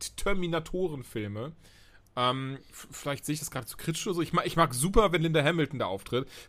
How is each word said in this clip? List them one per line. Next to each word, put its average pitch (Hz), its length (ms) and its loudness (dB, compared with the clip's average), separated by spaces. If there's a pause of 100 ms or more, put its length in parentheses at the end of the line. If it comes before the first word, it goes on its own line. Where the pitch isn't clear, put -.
(160)
Terminatoren-Filme. 160 1400 -2 (640)
Ähm, 131 420 0 (140)
f-, - 200 -18
vielleicht 139 340 -6
sehe 151 80 0
ich 156 60 -4
das 156 100 -8
gerade 123 160 -6
zu - 120 -12
kritisch - 280 -4
oder 190 100 -2
so. 175 60 0
Ich 151 120 -4
ma-, 175 100 2
ich - 120 -2
mag 165 200 4
super, 190 360 6
wenn 165 120 2
Linda 160 200 4
Hamilton 147 360 2
da 107 80 0
auftritt. 107 400 -2 (220)